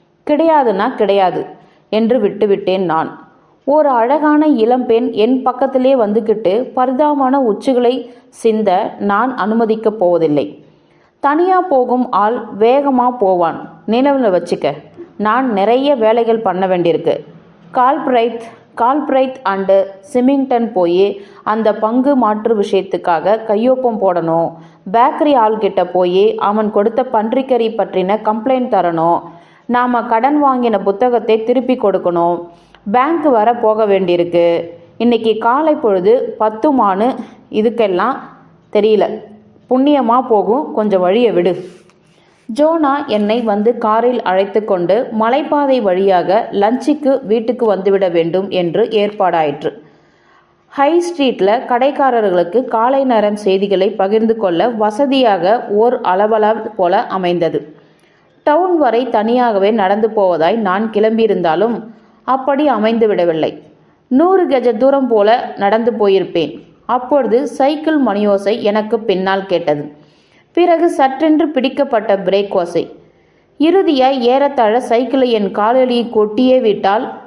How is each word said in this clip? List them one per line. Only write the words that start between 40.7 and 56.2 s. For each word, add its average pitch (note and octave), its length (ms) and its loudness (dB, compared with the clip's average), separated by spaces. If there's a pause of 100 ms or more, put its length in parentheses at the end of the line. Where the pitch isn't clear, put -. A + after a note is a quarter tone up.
கொஞ்சம் G3+ 280 0
வழியை G3+ 300 2
விடு. F3 420 -2 (880)
ஜோனா D4+ 460 0
என்னை G#3+ 360 -2
வந்து A3 360 0
காரில் A3+ 440 0
அழைத்து G3 440 0
கொண்டு G3 440 0 (100)
மலைப்பாதை C4+ 640 0
வழியாக F#3 680 2
லஞ்சுக்கு B3+ 760 0
வீட்டுக்கு A3+ 500 0
வந்துவிட F#3+ 360 0
வேண்டும் F3 380 0
என்று F3 340 -2
ஏற்பாடாயிற்று. F3+ 880 -2 (960)
ஹை D4 320 2
ஸ்ட்ரீட்ல B3 640 0
கடைக்காரர்களுக்கு A#3+ 1000 0
காலை B3+ 380 0
நேரம் G#3+ 320 2
செய்திகளை G3 540 0
பகிர்ந்து A3 480 0
கொள்ள F#3+ 320 0
வசதியாக A3 1000 0
ஓர் A3+ 320 0
அளவலா G#3+ 760 0